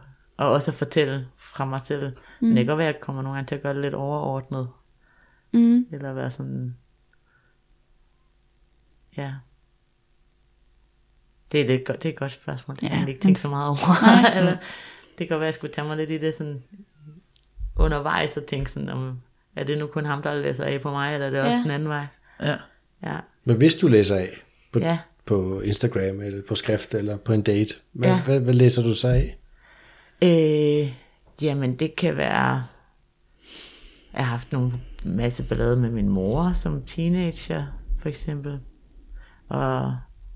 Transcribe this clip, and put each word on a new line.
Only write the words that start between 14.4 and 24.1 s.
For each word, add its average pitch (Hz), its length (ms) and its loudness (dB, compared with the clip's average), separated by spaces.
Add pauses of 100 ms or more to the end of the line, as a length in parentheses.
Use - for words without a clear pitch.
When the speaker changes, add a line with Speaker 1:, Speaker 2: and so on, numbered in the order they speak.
Speaker 1:
det - 0 -
kan 175 100 -6
godt 165 120 -2
være, 160 80 0
at 160 60 -2
jeg - 0 -
skulle 156 200 -10
tage 151 140 -6
mig 151 100 -6
lidt 156 120 -4
i 160 80 -4
det 156 180 -2
sådan 147 260 -8 (1120)
undervejs 156 640 0
og 147 80 -8
tænke - 260 -4
sådan, 139 180 -8
om, 127 300 -8 (360)
er 147 80 -6
det 147 140 -2
nu 147 100 -4
kun 151 180 -6
ham, 147 160 -4
der 147 140 -4
læser 143 300 -4
af 139 160 -4
på 143 100 -6
mig, 139 220 -4
eller 139 140 -4
er - 20 -2
det 135 120 -2
også 240 160 2
Speaker 2:
Ja. 240 60 -2
Speaker 1:
den 156 80 -2
anden 151 180 -4
vej? 147 160 -6 (340)
Speaker 3:
Ja. 147 160 -2 (480)
Speaker 1:
Ja. 151 140 -6 (260)
Speaker 4:
Men 120 140 4
hvis 160 180 6
du 180 120 2
læser 104 280 6